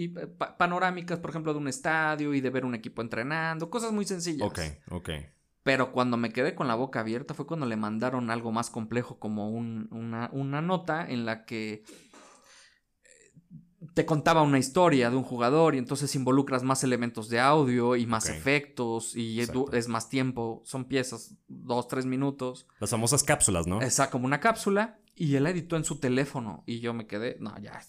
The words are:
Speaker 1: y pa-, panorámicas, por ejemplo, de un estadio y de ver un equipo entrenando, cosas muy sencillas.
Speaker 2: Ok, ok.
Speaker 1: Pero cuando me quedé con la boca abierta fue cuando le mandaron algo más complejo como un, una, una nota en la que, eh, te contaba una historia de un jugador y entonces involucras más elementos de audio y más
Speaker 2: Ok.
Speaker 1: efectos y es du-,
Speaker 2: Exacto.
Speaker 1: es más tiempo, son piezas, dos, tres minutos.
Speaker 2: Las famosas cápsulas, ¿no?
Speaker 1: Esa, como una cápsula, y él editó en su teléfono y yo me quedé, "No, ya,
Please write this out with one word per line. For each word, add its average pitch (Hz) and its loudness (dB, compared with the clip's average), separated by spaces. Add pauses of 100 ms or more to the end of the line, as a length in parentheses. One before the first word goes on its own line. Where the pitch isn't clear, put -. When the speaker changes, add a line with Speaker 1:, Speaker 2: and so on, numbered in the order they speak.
Speaker 1:
y 170 -4
pa-, - -8
panorámicas, 175 0
por 156 -8
ejemplo, 156 -2
de 147 -2
un 143 -2
estadio 156 0
y 135 2
de 127 0
ver 131 -2
un 123 -2
equipo - -8
entrenando, 156 -2
cosas 226 -2
muy 208 0
sencillas. 170 -4
Speaker 2:
Ok, - -8 (320)
ok. 87 -8 (540)
Speaker 1:
Pero 131 2
cuando 123 2
me 117 -2
quedé 135 0
con 165 -4
la 113 2
boca 131 -2
abierta 113 -4
fue 143 -8
cuando 160 -4
le 113 -2
mandaron 113 -2
algo 117 -4
más 113 -2
complejo 117 -6
como 107 -4
un, 113 -6
una, 117 -8
una 139 -4
nota 170 -2
en 120 -4
la 110 -4
que, 107 -6 (1200)
eh, - -20 (640)
te 160 4
contaba 160 6
una 139 6
historia 135 6
de 127 0
un 131 2
jugador 135 4
y 131 0
entonces 135 -2
involucras 135 2
más 131 0
elementos 117 0
de 117 2
audio 123 6
y 120 2
más 113 0
Speaker 2:
Ok. 90 -2
Speaker 1:
efectos 117 -2
y 113 -2
es 120 -2
du-, 127 0
Speaker 2:
Exacto. 127 0
Speaker 1:
es 117 0
más 113 -2
tiempo, 123 -2
son 127 -8
piezas, 127 -4 (140)
dos, 123 -4
tres 131 -2
minutos. 131 -4 (120)
Speaker 2:
Las 107 -2
famosas 120 2
cápsulas, 92 4
¿no? 92 0
Speaker 1:
Esa, 131 2
como 127 -2
una 147 2
cápsula, 220 0 (160)
y 147 2
él 139 4
editó 170 -2
en 156 0
su 151 -4
teléfono 127 0
y 117 -6
yo 117 -4
me 110 -8
quedé, 110 -6
"No, 107 -10
ya, 104 -14